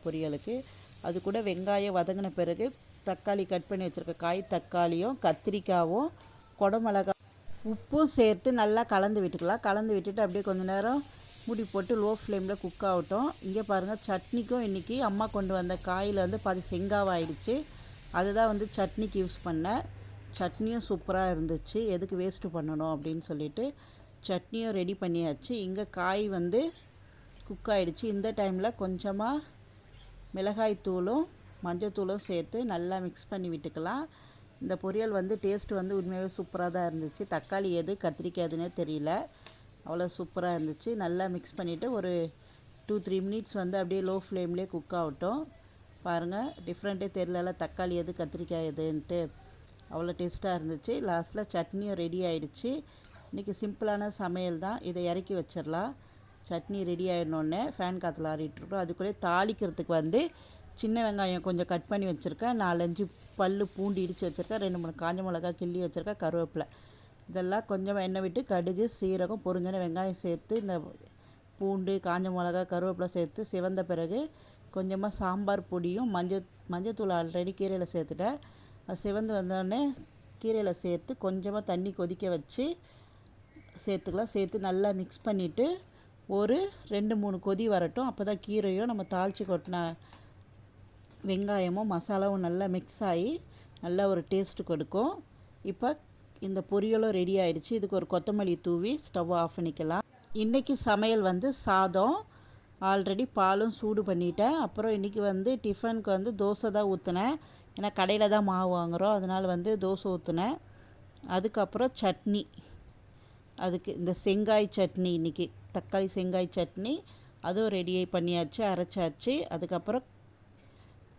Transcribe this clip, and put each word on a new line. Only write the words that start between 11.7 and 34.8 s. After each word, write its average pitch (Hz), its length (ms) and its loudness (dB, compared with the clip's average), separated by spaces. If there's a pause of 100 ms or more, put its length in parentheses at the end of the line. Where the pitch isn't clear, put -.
போட்டு 196 300 0
லோ 214 80 4 (100)
ஃப்ளேமில் 196 400 -2
குக் 185 300 -4
ஆகட்டும். 190 380 2 (180)
இங்கே 202 240 0
பாருங்கள், 196 380 0
சட்னிக்கும் 233 580 0
இன்றைக்கி 196 300 -2 (120)
அம்மா 208 180 2 (100)
கொண்டு 190 220 0
வந்த 180 160 0 (140)
காயில் 196 360 2
வந்து 208 200 0
பாதி 185 240 0
செங்காவாயிடுச்சு. 190 840 0 (640)
அதுதான் 214 340 4
வந்து 208 140 0 (100)
சட்னிக்கு 202 460 0
யூஸ் - 240 -2
பண்ணேன். 175 360 0 (560)
சட்னியும் 220 480 -2
சூப்பராக 185 480 0
இருந்துச்சு, 160 460 -2 (140)
எதுக்கு 190 280 -4
வேஸ்ட்டு 185 320 -4
பண்ணணும் 156 400 -2
அப்படின்னு 160 360 -4
சொல்லிட்டு 151 340 -4 (600)
சட்னியும் 220 500 -2
ரெடி 185 220 0
பண்ணியாச்சு. 170 540 0 (100)
இங்கே 190 200 -2 (120)
காய் 185 260 2 (120)
வந்து 175 260 2 (880)
குக் 208 260 -6
ஆயிடுச்சு. 180 380 2
இந்த 202 160 0 (100)
டைமில் 196 440 0
கொஞ்சமாக 202 600 -2 (920)
மிளகாய்த்தூளும் 202 880 2 (420)
மஞ்சத்தூளும் 196 600 -2
சேர்த்து 175 320 -2 (120)
நல்லா 180 340 -2
மிக்ஸ் - 260 -8
பண்ணி 185 220 -4
விட்டுக்கலாம். 165 520 -4 (560)
இந்த 185 220 -2